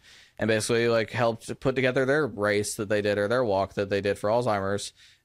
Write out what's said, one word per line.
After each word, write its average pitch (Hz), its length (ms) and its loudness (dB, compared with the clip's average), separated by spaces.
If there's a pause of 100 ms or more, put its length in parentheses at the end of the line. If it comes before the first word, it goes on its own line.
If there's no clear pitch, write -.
(380)
and 110 120 -2
basically, 117 380 2
like, 113 240 0
helped 117 500 -2
put 131 140 0
together 131 300 0
their 139 220 2
race 104 480 0
that 104 140 -4
they 107 120 0
did 104 160 0
or 101 100 0
their 123 160 2
walk 98 300 0
that 101 160 -2
they 98 120 0
did 98 160 0
for 104 120 -2
Alzheimer's. 104 640 0 (320)